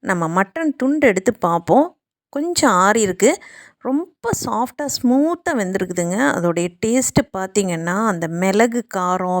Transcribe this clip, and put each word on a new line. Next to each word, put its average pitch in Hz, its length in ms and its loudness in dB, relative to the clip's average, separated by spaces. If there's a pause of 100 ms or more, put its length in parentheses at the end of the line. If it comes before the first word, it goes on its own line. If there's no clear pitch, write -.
நம்ம 175 420 -2
மட்டன் 311 340 -2
துண்டு 285 300 2
எடுத்து 202 280 2
பார்ப்போம். 175 640 2 (300)
கொஞ்சம் 311 420 0
ஆறி 202 300 4
இருக்கு. 202 380 2 (400)
ரொம்ப 330 520 -4 (140)
சாஃப்டா, 240 420 -6
ஸ்மூத்தா 302 680 0
வெந்திருக்குதுங்க. 185 640 -2 (140)
அதோடைய 175 380 0 (180)
டேஸ்ட்டு 247 360 0 (100)
பார்த்தீங்கன்னா, 190 760 -4
அந்த 170 220 -2
மிளகு 202 680 -2
காரம், 180 460 -2